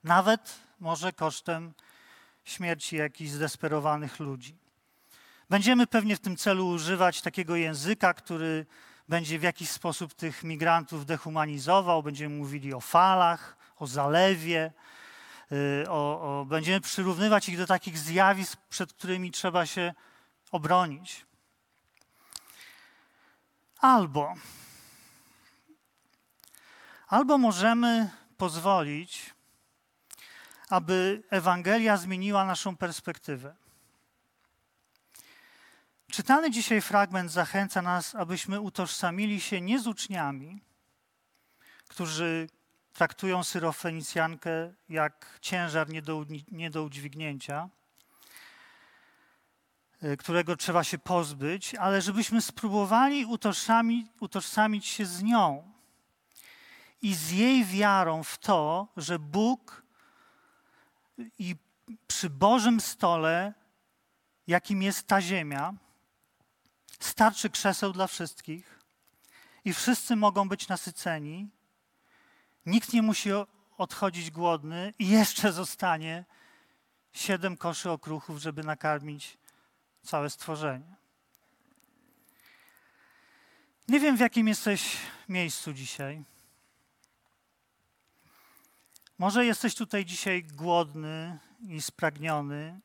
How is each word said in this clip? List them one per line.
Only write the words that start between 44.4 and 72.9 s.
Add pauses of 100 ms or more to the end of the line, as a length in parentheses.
jak
ciężar
nie
do
u-, (260)
nie
do
udźwignięcia, (2250)
y,
którego
trzeba
się
pozbyć,
ale
żebyśmy
spróbowali
utożsami-, (120)
utożsamić
się
z
nią (1300)
i
z
jej
wiarą
w
to, (100)
że
Bóg (1600)
i (520)
przy
Bożym
stole, (920)
jakim
jest
ta
ziemia, (1300)
starczy
krzeseł
dla
wszystkich (840)
i
wszyscy
mogą
być
nasyceni, (1160)
nikt